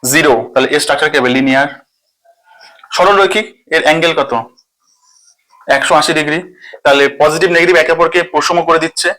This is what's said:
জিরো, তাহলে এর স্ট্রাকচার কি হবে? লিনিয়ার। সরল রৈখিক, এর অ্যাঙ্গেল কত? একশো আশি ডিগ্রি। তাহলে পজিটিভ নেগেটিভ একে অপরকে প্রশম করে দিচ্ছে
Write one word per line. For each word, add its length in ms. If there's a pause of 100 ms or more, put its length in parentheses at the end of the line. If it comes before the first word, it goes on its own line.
জিরো, 300 (180)
তাহলে 220
এর 100
স্ট্রাকচার 280
কি 80
হবে? 160
লিনিয়ার। 340 (1300)
সরল 260
রৈখিক, 240 (300)
এর 100
অ্যাঙ্গেল 340
কত? 140 (1300)
একশো 340
আশি 180
ডিগ্রি। 200 (440)
তাহলে 200 (180)
পজিটিভ 340
নেগেটিভ 220
একে 180
অপরকে 240 (140)
প্রশম 240 (100)
করে 160
দিচ্ছে 360